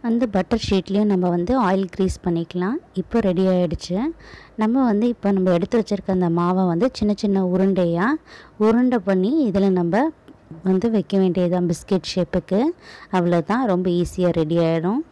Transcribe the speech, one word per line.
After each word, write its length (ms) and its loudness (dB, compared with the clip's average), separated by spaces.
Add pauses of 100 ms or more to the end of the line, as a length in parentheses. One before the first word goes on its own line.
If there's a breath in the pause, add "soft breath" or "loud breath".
அந்த 260 0
butter 300 0
ஷீட்லேயும் 480 0
நம்ம 240 2
வந்து 180 -2 (140)
oil 260 0
grease 300 -2
பண்ணிக்கலாம். 520 -4 (260)
இப்போ 260 -2
ready 240 0
ஆயிடுச்சு. 440 -2 (680 loud breath)
நம்ம 280 2
வந்து 240 0
இப்போ 240 -2
நம்ம 200 2
எடுத்து 240 0
வச்சிருக்க 360 -4
அந்த 120 2 (100)
மாவை 320 2
வந்து 160 0 (120)
சின்ன 140 0 (100)
சின்ன 300 0
உருண்டையா 540 2 (580 loud breath)
உருண்டை 340 2 (100)
பண்ணி 220 2 (160)
இதில் 320 2
நம்ம 220 0 (680)
வந்து 160 2 (100)
வைக்க 260 -2
வேண்டியது 340 2
தான் 160 0
biscuit 420 -2
ஷேப்புக்கு. 460 -2 (580 loud breath)
அவ்வளோதான், 540 0
ரொம்ப 160 0 (140)
ஈஸியா 300 0 (100)
ready 240 0
ஆயிடும். 340 0 (120)